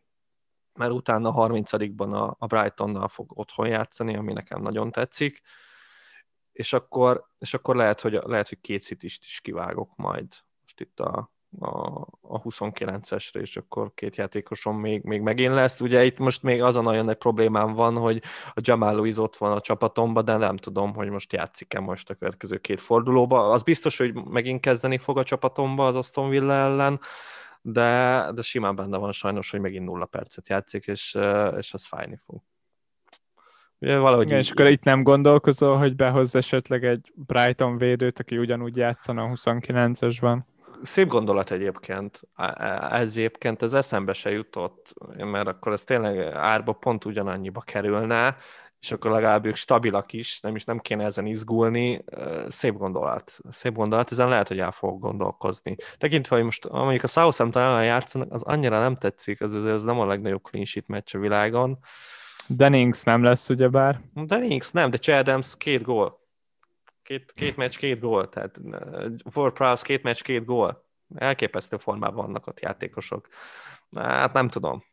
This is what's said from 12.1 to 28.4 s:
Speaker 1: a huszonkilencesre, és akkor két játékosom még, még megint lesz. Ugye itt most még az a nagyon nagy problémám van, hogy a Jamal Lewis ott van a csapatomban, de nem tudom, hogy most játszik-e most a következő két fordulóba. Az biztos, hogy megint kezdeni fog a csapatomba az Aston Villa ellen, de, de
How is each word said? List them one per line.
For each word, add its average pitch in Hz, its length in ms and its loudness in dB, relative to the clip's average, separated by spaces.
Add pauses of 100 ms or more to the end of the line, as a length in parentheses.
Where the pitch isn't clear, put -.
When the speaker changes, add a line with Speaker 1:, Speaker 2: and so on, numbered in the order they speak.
Speaker 1:
a - 180 -12
huszonkilencesre, 101 1000 -8
és 98 160 -12
akkor 107 380 -8
két 107 220 -10
játékosom 107 640 -6
még, 107 220 -4
még 107 180 -4
megint 123 340 2
lesz. 131 260 2
Ugye 123 240 6
itt 127 140 2
most 135 240 0
még 123 200 2
az 123 140 4
a 120 40 4
nagyon 113 240 2
nagy 110 120 0
problémám 110 580 2
van, 117 220 2
hogy 113 260 0 (320)
a 113 80 -4
Jamal 113 320 4
Lewis 107 220 0
ott 110 200 -2
van 104 160 0
a 104 80 0
csapatomban, 113 640 0
de 110 120 2
nem 101 200 0
tudom, 101 380 -4
hogy 104 140 -6
most 101 240 -8
játszik-e 95 480 -8
most 92 300 -8
a 98 40 -10
következő 92 440 -8
két 98 220 -6
fordulóba. 123 680 4
Az 113 120 4
biztos, 160 360 0
hogy 123 160 0
megint 123 460 -4
kezdeni 131 380 0
fog 135 200 -2
a 131 60 0
csapatomba 135 640 0
az 127 100 2
Aston 135 320 -4
Villa 139 260 2
ellen, 139 460 2 (600)
de, 120 760 2
de 117 80 -8